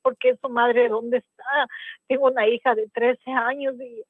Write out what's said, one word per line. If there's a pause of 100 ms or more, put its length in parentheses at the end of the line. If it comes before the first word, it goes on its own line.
porque
es
su
madre,
¿dónde
está? (400)
Tengo
una
hija
de
trece
años
y